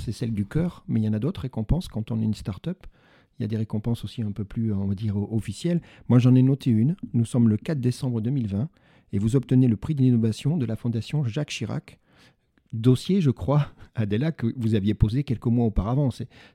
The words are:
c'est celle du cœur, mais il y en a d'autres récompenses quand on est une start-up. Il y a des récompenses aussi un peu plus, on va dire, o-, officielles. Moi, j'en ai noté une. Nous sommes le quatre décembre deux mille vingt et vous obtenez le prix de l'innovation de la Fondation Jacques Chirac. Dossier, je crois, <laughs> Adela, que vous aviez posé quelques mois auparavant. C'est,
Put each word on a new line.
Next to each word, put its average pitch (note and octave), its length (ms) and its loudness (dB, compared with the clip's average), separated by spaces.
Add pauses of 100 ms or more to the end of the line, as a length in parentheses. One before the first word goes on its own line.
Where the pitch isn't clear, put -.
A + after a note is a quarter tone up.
c'est A2 80 -6
celle A2+ 180 -6
du G#2 140 -2
cœur, F3 420 -4
mais A2+ 140 0
il - 20 0
y G#2+ 60 0
en G#2+ 40 0
a G#2+ 60 -2
d'autres D3 220 -4
récompenses C3 480 -2
quand - 200 -8
on A2 120 -4
est - 20 -2
une A2 100 0
start-up. - 540 -10 (500)
Il - 40 -12
y A#2 40 -4
a G#2 40 -6
des A2 80 -4
récompenses A2 480 -4
aussi A#2 160 -10
un G#2 100 -4
peu G2+ 140 -8
plus, A2 260 -4
on G2 140 -2
va G2 100 -2
dire, G#2 220 -4
o-, G2+ 120 -2
officielles. A2+ 520 -2 (260)
Moi, B2 120 8
j'en B2 160 6
ai B2+ 60 8
noté C3+ 300 4
une. A#2+ 240 4 (180)
Nous A#2 120 2
sommes A#2 240 4
le G#2+ 80 4
quatre D3 240 -4
décembre B2 400 -2
deux A2+ 80 -2
mille B2+ 180 -2
vingt G2+ 220 -2 (420)
et G2 80 -2
vous A2 160 2
obtenez C3 320 4
le A2 80 4
prix - 180 -4
de C#3 80 -2
l'innovation B2 540 2
de C3+ 100 -2
la A2 120 -4
Fondation A#2+ 480 -4
Jacques C#3+ 240 -4
Chirac. - 500 -8 (720)
Dossier, B2+ 480 2
je C#3+ 120 4
crois, C#3+ 360 0 (140)
<laughs> - 140 -20
Adela, A2 360 0
que - 240 -4
vous A2+ 200 0
aviez G2+ 180 2
posé A2 320 0
quelques A#2+ 220 -4
mois A#2+ 180 2
auparavant. A2+ 460 0
C'est, - 180 -12 (260)